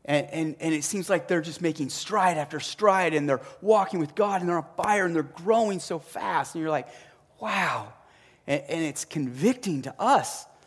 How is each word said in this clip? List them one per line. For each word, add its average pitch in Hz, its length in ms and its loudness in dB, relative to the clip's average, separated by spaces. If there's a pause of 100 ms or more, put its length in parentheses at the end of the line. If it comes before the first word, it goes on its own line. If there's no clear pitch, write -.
and, 143 260 0
and, 156 300 -2
and 160 140 0
it 147 100 -2
seems 190 240 -4
like 175 200 2
they're 175 120 4
just 160 220 -8
making 151 260 -2
stride 180 480 2
after 151 240 -4
stride 190 540 2
and 147 140 2
they're 135 120 2 (220)
walking 196 380 4
with 147 160 -4
God 202 240 2
and 175 100 -2
they're 175 80 2
on 156 80 -4 (100)
fire 185 300 2
and 170 80 0
they're 156 80 2
growing 202 560 2
so - 200 -6
fast. 160 560 -4
And 165 60 -6
you're 160 100 -2
like, 139 180 -2 (520)
"Wow." 180 500 -2 (560)
And, 143 220 -2
and 165 160 -4
it's 139 220 -6
convicting 147 760 -2
to 135 160 -10
us 226 460 2 (220)